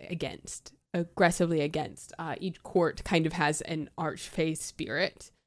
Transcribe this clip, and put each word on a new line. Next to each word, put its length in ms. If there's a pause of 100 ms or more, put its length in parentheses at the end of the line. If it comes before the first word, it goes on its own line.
against, 640 (200)
aggressively 680
against. 580
Uh, 200
each 220
court 420
kind 220
of 80
has 280
an 360
archfey 580
spirit 760 (160)